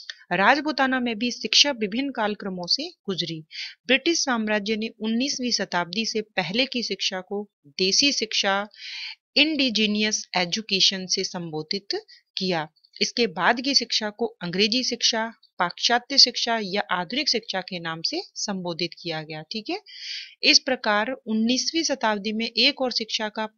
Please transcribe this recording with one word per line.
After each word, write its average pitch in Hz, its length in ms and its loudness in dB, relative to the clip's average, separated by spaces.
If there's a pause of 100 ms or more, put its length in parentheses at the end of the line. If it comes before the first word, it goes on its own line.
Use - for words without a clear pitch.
(340)
राजपुताना 262 640 4
में 240 180 -2
भी 240 140 -2
शिक्षा - 420 4
विभिन्न 233 380 -2
कालक्रमों 202 560 -2
से 285 200 0 (180)
गुजरी। 165 340 -4 (480)
ब्रिटिश 277 320 4
साम्राज्य 214 560 0
ने 220 140 -4 (100)
उन्नीसवीं 247 540 -2
शताब्दी 180 520 -2
से 214 160 -2 (120)
पहले 196 340 0
की 247 160 -4
शिक्षा 190 380 -4
को 202 220 -6 (260)
देसी 185 440 2
शिक्षा, 202 540 0 (720)
इंडिजीनियस 220 880 2 (120)
एजुकेशन 185 720 0
से 190 180 0
संबोधित 175 760 -6 (360)
किया। 175 300 0 (280)
इसके - 340 0
बाद 190 320 2
की 262 140 2
शिक्षा 226 360 0
को 233 140 -4 (160)
अंग्रेजी 208 440 2
शिक्षा, 226 460 -2 (280)
पाश्चात्य 240 580 0
शिक्षा 233 460 4
या 196 180 -2 (100)
आधुनिक 180 380 -2
शिक्षा 208 320 -2
के 180 180 -8
नाम 165 220 -6
से 320 200 -4 (140)
संबोधित 175 580 -4
किया 160 280 -6
गया, 156 220 -10
ठीक 220 260 -8
है। 359 100 -4 (640)
इस 294 160 8
प्रकार 214 520 0
उन्नीसवीं 247 720 0
शताब्दी 220 500 0
में 220 140 -2
एक 269 340 2
और 254 100 0
शिक्षा 220 380 -4
का 220 160 -6 (120)